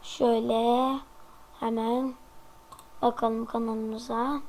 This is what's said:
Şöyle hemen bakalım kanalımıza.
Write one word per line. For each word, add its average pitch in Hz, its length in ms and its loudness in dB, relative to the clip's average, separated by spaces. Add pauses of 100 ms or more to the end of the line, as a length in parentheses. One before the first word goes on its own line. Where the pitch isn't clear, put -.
Şöyle 240 880 2 (680)
hemen 233 540 0 (880)
bakalım 226 440 0
kanalımıza. 226 1040 -2